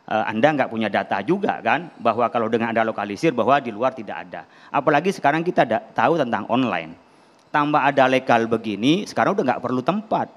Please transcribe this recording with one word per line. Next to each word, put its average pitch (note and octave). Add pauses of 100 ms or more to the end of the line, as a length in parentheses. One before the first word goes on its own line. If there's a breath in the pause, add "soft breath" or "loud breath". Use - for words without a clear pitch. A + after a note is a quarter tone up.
Eh, A2
Anda A2+
nggak B2+
punya A2
data G2+
juga F3
kan C#3
bahwa A2+
kalau A2+
dengan A2+
Anda A2+
lokalisir G#2+
bahwa B2+
di B2
luar A#2+
tidak F#2
ada. F2 (240 loud breath)
Apalagi D#3
sekarang D#3+
kita F3
da-, A2
tahu C3+
tentang A2+
online. F#2 (560 soft breath)
Tambah D3
ada C3
legal B2+
begini, A2+
sekarang D3
udah - (100)
nggak -
perlu B2+
tempat. F#3